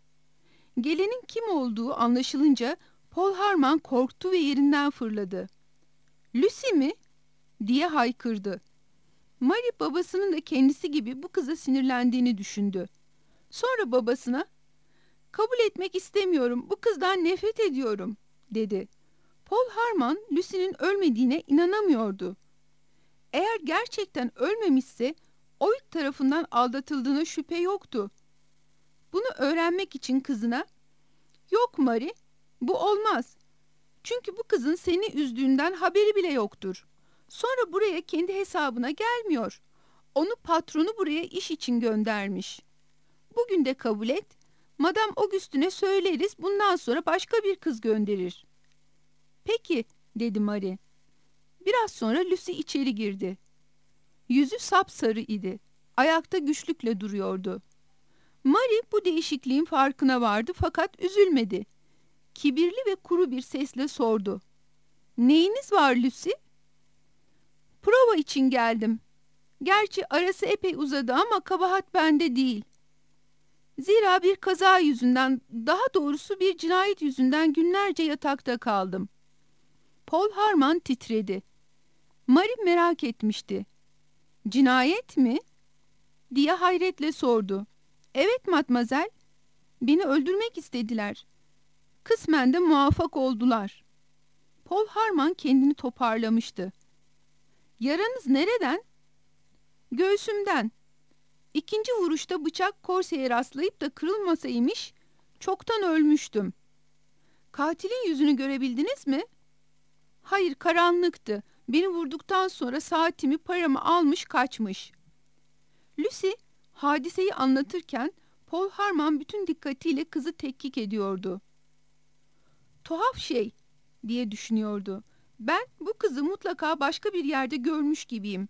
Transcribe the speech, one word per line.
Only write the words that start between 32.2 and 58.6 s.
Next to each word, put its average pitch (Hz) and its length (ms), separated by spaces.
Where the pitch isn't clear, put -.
bu 254 120
olmaz. 403 640
Çünkü 453 340
bu 466 60
kızın 302 320
seni 359 300
üzdüğünden 269 680
haberi 403 420
bile 349 160
yoktur. 208 560
Sonra 480 440
buraya 370 280
kendi 359 320
hesabına 294 580
gelmiyor. 415 720
Onu 359 280
patronu 330 540
buraya 330 260
iş 359 280
için 240 280
göndermiş. 214 800
Bugün 403 280
de 262 80
kabul 220 360
et. 359 160
Madame 392 380
Auguste'üne 381 560
söyleriz, 381 680
bundan 392 360
sonra 302 300
başka 359 320
bir 392 180
kız 240 260
gönderir." 208 640
"Peki," 349 420
dedi 220 240
Marie. 202 380
Biraz 440 260
sonra 233 280
Lucy 359 320
içeri 277 440
girdi. 196 420
Yüzü 277 300
sapsarı 294 600
idi. 208 400
Ayakta 320 400
güçlükle 285 640
duruyordu. 190 600
Marie 440 380